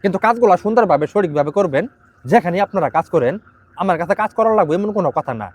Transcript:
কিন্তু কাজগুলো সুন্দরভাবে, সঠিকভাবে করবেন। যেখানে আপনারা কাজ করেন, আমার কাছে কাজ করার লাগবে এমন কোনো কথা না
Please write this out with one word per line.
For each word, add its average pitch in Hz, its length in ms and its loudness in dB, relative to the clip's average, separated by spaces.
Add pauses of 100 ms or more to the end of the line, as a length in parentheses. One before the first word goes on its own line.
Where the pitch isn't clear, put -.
কিন্তু 196 220 -2
কাজগুলো 226 280 4 (100)
সুন্দরভাবে, 202 500 2
সঠিকভাবে 147 380 -2
করবেন। 170 320 0 (420)
যেখানে 175 400 2
আপনারা 170 240 -2
কাজ 160 240 -2
করেন, 139 200 2 (440)
আমার 180 240 -2
কাছে 180 140 -2
কাজ 214 220 -4
করার 220 220 2
লাগবে 160 160 0
এমন 208 220 -4
কোনো 170 200 0
কথা 139 240 -6
না 98 120 -10